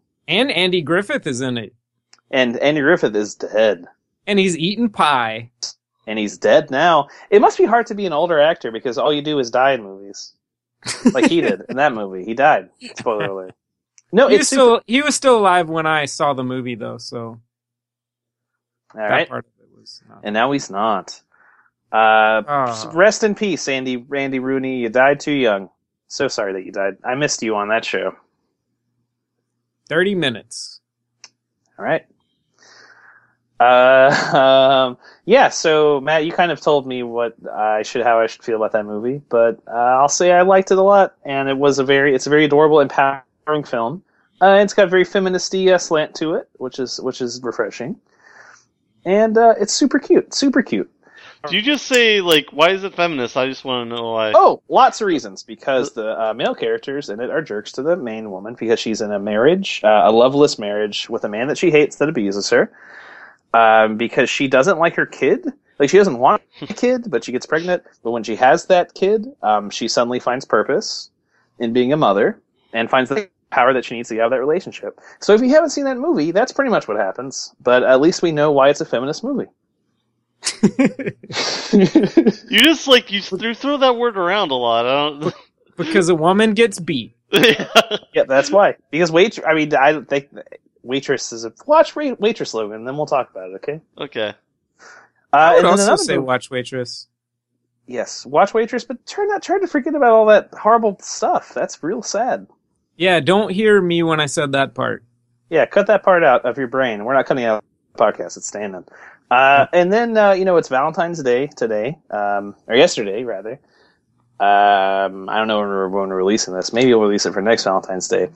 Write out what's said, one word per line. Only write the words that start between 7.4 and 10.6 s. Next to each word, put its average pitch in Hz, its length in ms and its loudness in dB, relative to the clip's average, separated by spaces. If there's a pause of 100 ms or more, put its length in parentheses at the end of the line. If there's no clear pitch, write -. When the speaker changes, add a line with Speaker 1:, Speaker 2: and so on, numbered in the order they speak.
Speaker 2:
must 403 180 4
be 370 60 4
hard 226 220 2
to 220 80 -10
be 202 120 -6
an 170 60 -6
older 160 280 0
actor, 151 300 0
because 113 280 -8
all 131 140 0
you 147 100 -4
do 147 180 -4
is 117 100 -4
die 131 220 2
in 117 100 -6
movies. 98 500 -20 (800)